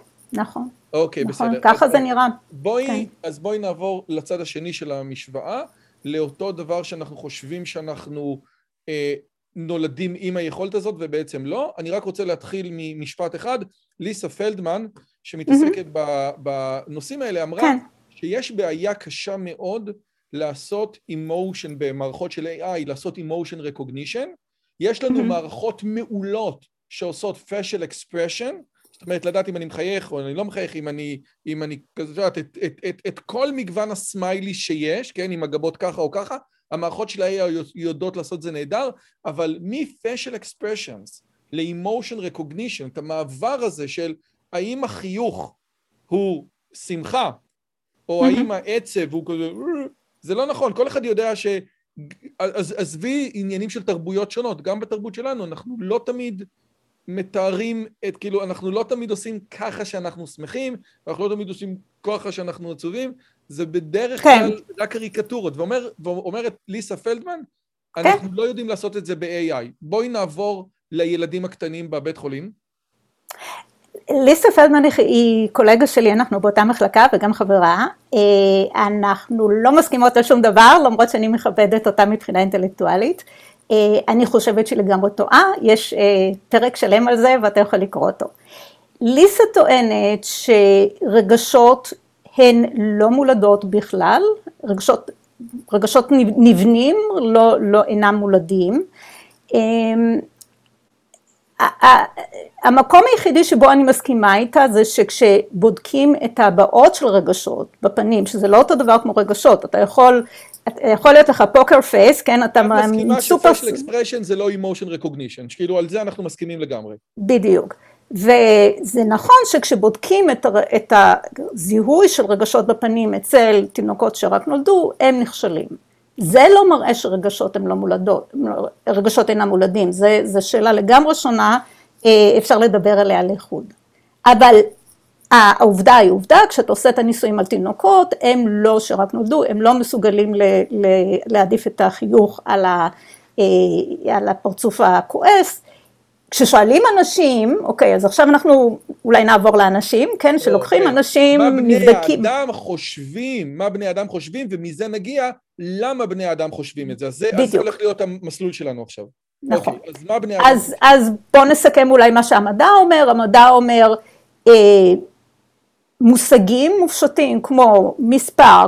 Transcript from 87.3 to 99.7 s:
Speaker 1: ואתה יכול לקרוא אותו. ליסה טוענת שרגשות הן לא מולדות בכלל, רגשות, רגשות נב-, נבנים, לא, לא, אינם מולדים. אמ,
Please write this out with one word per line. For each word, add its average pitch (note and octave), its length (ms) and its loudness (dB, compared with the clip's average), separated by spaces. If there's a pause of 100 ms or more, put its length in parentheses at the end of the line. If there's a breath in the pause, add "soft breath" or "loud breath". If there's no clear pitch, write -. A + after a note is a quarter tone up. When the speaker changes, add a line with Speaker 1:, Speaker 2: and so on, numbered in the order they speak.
Speaker 1:
ואתה G#3 160 0
יכול G3+ 200 0
לקרוא F#3 280 -4
אותו. - 180 -6 (760 soft breath)
ליסה D4 420 4 (100)
טוענת G#3+ 680 2
שרגשות A3 1700 2 (440)
הן A#3+ 280 6 (120)
לא G#3+ 320 0
מולדות G#3 560 2
בכלל, G3 560 0 (420)
רגשות, G3+ 480 -2 (640)
רגשות A3 380 0
נב-, A#3+ 260 2
נבנים, A#3 580 4 (260)
לא, A3+ 400 4
לא, G#3 220 2
אינם G#3 320 0
מולדים. G3 680 0 (720 soft breath)
אמ, A3+ 640 -2 (1400)